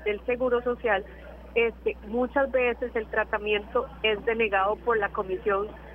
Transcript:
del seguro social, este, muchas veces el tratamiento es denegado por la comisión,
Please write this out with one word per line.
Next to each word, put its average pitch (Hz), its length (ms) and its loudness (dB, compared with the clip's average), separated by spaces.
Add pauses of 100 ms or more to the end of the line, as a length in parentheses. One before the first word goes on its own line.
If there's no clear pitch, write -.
del 208 220 0
seguro 240 380 2
social, 233 420 0 (480)
este, 226 420 2 (120)
muchas 247 440 2
veces 240 440 0
el 220 100 0
tratamiento 208 800 0 (160)
es 214 240 2
denegado 208 520 2
por 233 200 2
la 202 120 0
comisión, 196 580 0 (280)